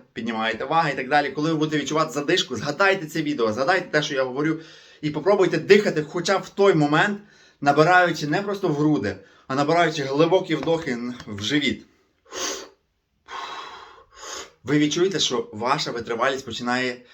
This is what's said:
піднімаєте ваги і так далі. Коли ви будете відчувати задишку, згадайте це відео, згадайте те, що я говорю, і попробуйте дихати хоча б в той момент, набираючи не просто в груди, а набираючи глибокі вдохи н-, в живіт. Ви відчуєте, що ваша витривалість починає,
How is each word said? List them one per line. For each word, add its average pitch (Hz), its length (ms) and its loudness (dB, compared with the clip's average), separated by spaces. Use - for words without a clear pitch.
піднімаєте 113 520 -4
ваги 156 260 2
і 135 40 -6
так 131 140 -6
далі. 143 200 2
Коли 151 200 -2
ви 165 60 0
будете 151 220 0
відчувати 151 340 0
задишку, 147 440 0
згадайте 160 500 0
це 160 160 -4
відео, 117 320 0
згадайте 151 380 0
те, 151 120 2
що 147 120 -6
я 131 80 0
говорю, 151 360 -2
і 151 80 -4
попробуйте 170 480 2
дихати 170 520 4
хоча 185 300 -2
б - 20 -4
в - 80 -16
той 196 240 4
момент, 165 460 2
набираючи 156 640 4
не 170 140 -2
просто 202 260 -4
в 151 80 0
груди, 143 400 0
а 131 80 -4
набираючи 156 480 2
глибокі 165 520 2
вдохи 156 360 -2
н-, 120 220 -6
в 104 140 -10
живіт. 135 440 -2
Ви 147 160 2
відчуєте, 156 400 2
що 117 340 -2
ваша 131 380 -2
витривалість 120 540 -4
починає, 123 520 -4